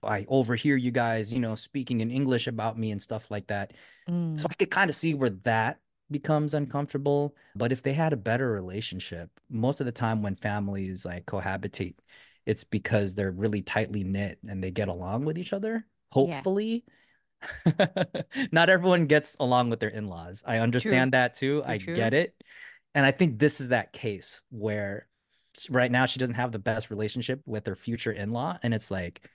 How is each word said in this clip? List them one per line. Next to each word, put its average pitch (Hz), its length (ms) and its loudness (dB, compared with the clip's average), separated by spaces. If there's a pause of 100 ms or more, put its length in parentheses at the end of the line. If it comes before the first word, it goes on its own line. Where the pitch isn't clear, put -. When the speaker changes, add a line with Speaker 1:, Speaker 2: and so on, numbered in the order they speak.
Speaker 1:
I 107 260 -2
overhear 131 480 2
you 123 140 0
guys, 113 420 0
you 127 80 0
know, 113 140 -2
speaking 120 460 -4
in 113 100 0
English 131 360 0
about 110 320 -2
me 110 120 -2
and 101 120 -4
stuff - 280 -8
like 104 180 -6
that. 101 240 -4 (640)
So 151 100 -2
Speaker 2:
Mm. 165 40 -4
Speaker 1:
I - 40 -12
could - 160 0
kinda 185 220 2
see 160 220 0
where 131 160 2
that 113 500 0 (300)
becomes 151 440 0
uncomfortable. 143 840 0 (200)
But 120 160 2
if 127 100 -4
they 139 120 0
had 160 180 2
a 139 60 2
better 117 340 0
relationship, 92 800 -6 (200)
most 127 300 0
of 135 60 -2
the 120 60 -4
time 110 300 0
when 98 140 -2
families, 98 680 -4
like, 87 200 -10
cohabitate, 95 720 -6 (500)
it's - 180 -2
because 101 500 0
they're 98 180 -2
really 104 300 -2
tightly 107 420 -2
knit 98 420 -4
and 95 160 -8
they 92 80 -4
get 95 180 -2
along 92 360 -4
with 160 140 -4
each 180 160 -10
other. 220 320 -4 (280)
Speaker 2:
Yeah. - 0 -
Speaker 1:
Hopefully. 190 680 0 (560)
<laughs> - 1120 0
Not 170 180 8
everyone 180 360 6
gets 147 340 4
along 123 300 4
with 113 100 -2
their 107 100 0
in-laws. 95 560 -10
I 117 100 0
Speaker 2:
True. 113 60 2
Speaker 1:
understand 127 500 4
that 127 220 4
too. 143 280 -2
Speaker 2:
True, - 40 -6
Speaker 1:
I 113 120 -2
Speaker 2:
true. 95 160 -6
Speaker 1:
get 113 200 2
it. 170 200 2 (600)
And 143 100 6
I 139 60 6
think 135 280 2
this 143 220 4
is 127 80 -6
that 120 240 0
case - 580 -8
where 104 580 -4 (480)
s-, - 140 -14
right 127 200 4
now 123 160 4
she - 120 -2
doesn't 120 180 -2
have 123 160 -2
the 110 60 -4
best 110 320 -2
relationship 113 560 -4
with 107 200 -6
her 98 80 -2
future 117 380 -4
in-law. 120 500 -4
And 117 120 0
it's - 160 -4
like, 90 440 -8